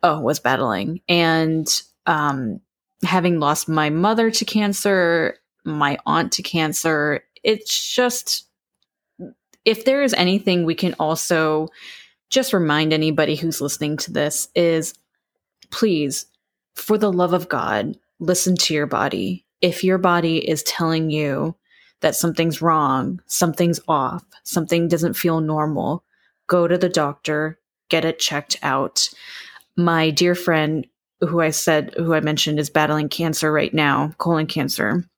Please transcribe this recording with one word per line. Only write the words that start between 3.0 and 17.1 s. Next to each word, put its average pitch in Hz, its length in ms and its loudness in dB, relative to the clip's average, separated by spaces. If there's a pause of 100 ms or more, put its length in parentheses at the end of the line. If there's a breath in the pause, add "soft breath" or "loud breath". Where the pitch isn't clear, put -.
having 175 340 2
lost 151 300 0
my 156 200 2
mother 214 420 2
to 226 140 -2
cancer, 190 920 0 (260)
my 147 420 0
aunt 156 280 0
to - 80 -2
cancer, 156 840 -2 (200)
it's - 500 -2
just, - 520 -2 (1160)
if 220 220 2
there 269 160 4
is 269 140 2
anything 180 500 2
we 160 100 0
can 180 240 -2
also 160 680 0 (640 loud breath)
just 262 220 0
remind 156 420 2
anybody 156 420 2
who's 160 260 -4
listening 147 360 -4
to - 140 -8
this - 440 -2
is, 165 380 2 (760)
please, 151 560 0 (480)
for - 240 -2
the 208 140 2